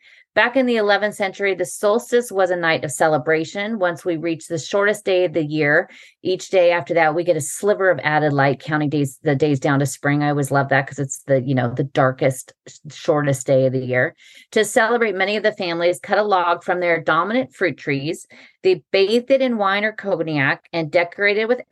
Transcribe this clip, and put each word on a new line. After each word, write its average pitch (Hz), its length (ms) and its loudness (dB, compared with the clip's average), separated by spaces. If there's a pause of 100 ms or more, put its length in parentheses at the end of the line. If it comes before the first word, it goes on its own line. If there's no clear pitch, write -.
(340)
Back 233 220 2
in 262 100 2
the 240 120 0
eleventh 202 380 0
century, 196 400 -2
the 175 100 -2
solstice 233 640 0
was 190 200 2
a 180 40 -2
night 165 300 0
of 147 60 -6
celebration. 160 880 0
Once 175 260 -2
we 175 100 -2
reached 160 320 -6
the 170 100 -4
shortest 202 460 0
day 180 220 2
of 160 80 -2
the 165 100 0
year, 151 460 0 (340)
each 180 280 -6
day 175 200 4
after 170 220 -2
that, 160 200 4
we 170 120 -2
get 170 100 2
a 151 60 -4
sliver 190 480 0
of 160 120 2
added 151 300 0
light, 139 300 2
counting 151 260 -2
days, 143 360 -2
the 151 120 2
days 143 240 0
down 143 200 0
to 143 60 0
spring. 143 380 -2
I 147 60 0
always 143 200 -2
love 139 200 0
that 139 180 0
'cause - 120 -12
it's 139 240 -8
the, 135 180 2
you 131 120 -2
know, 123 200 0
the 143 100 -2
darkest, 135 720 -2 (120)
sh-, - 120 -20 (140)
shortest 147 540 -2
day 131 200 4
of 127 80 0
the 127 120 -4
year. 127 300 -2 (360)
To 214 120 2
celebrate, 220 520 0
many 196 200 -2
of 202 80 -2
the 208 80 2
families 175 480 -2
cut 196 180 -2
a 214 60 4
log 175 400 0
from 180 160 -2
their 170 240 0
dominant 190 500 0
fruit 170 240 -2
trees. 147 480 -6 (380)
They 185 280 2
bathed 220 400 2
it 269 100 4
in 247 160 0
wine 202 260 0
or 214 80 -2
cognac 160 800 -2
and 160 180 -4
decorated 202 580 0
with 247 120 0 (120)